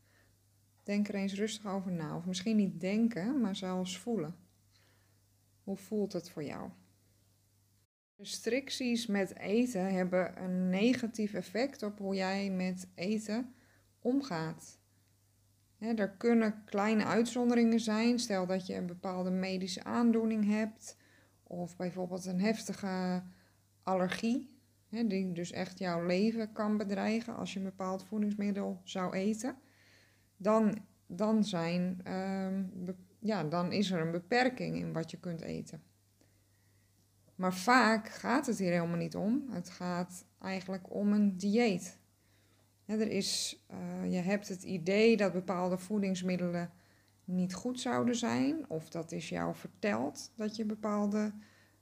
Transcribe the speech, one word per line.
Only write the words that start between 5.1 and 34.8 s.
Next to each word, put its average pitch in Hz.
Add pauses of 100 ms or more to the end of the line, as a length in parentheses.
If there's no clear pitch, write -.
Hoe 196
voelt 196
het 170
voor 156
jou? - (1500)
Restricties 240
met 196
eten 202
hebben 180
een 185
negatief 214
effect 226
op 208
hoe 196
jij 196
met 185
eten 214 (440)
omgaat. 175 (960)
Hè, 226
er 202
kunnen 226
kleine 214
uitzonderingen 233
zijn. 226
Stel 190
dat 185
je 190
een 185
bepaalde 180
medische 185
aandoening 226
hebt. 214 (520)
Of 175
bijvoorbeeld 180
een 180
heftige 185 (600)
allergie. 190 (320)
Hè, 233
die 190
dus 170
echt -
jouw 175
leven 214
kan 214
bedreigen 208
als 180
je 190
een 190
bepaald 190
voedingsmiddel 202
zou 185
eten. 214 (800)
Dan, 214 (220)
dan 214
zijn, 180
ehm, 190 (100)
be-, 185 (240)
ja, 208
dan 170
is 190
er 175
een 165
beperking 180
in 170